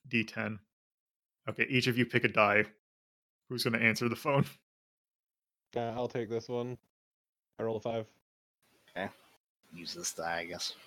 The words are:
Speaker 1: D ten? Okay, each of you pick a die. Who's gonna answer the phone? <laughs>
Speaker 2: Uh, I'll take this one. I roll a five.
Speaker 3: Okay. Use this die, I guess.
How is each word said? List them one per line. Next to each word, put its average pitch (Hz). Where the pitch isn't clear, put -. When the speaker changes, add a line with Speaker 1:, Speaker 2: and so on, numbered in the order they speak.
Speaker 1:
D 117
ten? 107
Okay, 113
each 127
of 117
you 123
pick -
a 120
die. 104
Who's 123
gonna 117
answer 113
the 113
phone? 139
<laughs> -
Speaker 2:
Uh, 117
I'll 120
take 117
this 117
one. 123
I 113
roll 113
a -
five. 117
Speaker 3:
Okay. 95
Use 85
this 85
die, 85
I 85
guess. 85